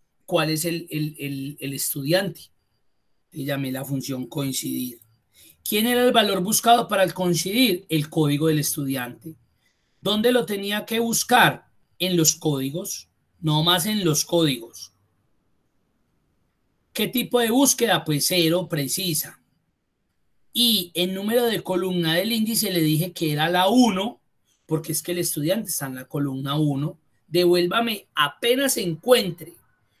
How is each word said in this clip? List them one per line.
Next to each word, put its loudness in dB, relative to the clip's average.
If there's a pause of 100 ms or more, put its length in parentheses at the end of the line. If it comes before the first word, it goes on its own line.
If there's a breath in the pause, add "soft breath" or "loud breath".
(240)
cuál 0
es -2
el, -4
el, -6
el, -8
el -10
estudiante. -4 (920)
Le -10
llamé -4
la -8
función -6
coincidir. -6 (640 soft breath)
¿Quién 0
era 2
el 4
valor 4
buscado 4
para 2
el 0
coincidir? 2
El 0
código 2
del 2
estudiante. -6 (680)
¿Dónde 2
lo 4
tenía -4
que -2
buscar? 2 (320)
En 0
los 4
códigos, -4 (320)
no 0
más 2
en -2
los 0
códigos. -2 (2000)
¿Qué -2
tipo 0
de 2
búsqueda? 2
Pues 0
cero, 2
precisa. -4 (1120)
Y 0
en -2
número 0
de 0
columna -2
del 0
índice 0
le 0
dije 2
que -2
era 0
la 2
uno, 2 (460)
porque -4
es -4
que -6
el -4
estudiante -2
está -6
en -10
la -12
columna -4
uno. 0 (300)
Devuélvame, 2
apenas 0
encuentre 0 (460)